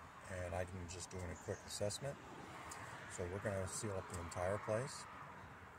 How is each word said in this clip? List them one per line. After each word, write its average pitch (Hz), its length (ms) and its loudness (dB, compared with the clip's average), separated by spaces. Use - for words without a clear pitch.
and 87 100 2
I 87 40 4
didn't 90 300 0
just 85 220 -4
doing 92 220 -2
a - 120 -6
quick 95 220 2
assessment. 104 480 2
So 92 160 2
we're 98 80 2
gonna 98 260 4
seal 104 320 0
up 92 140 0
the 90 80 0
entire 90 380 4
place. 110 460 2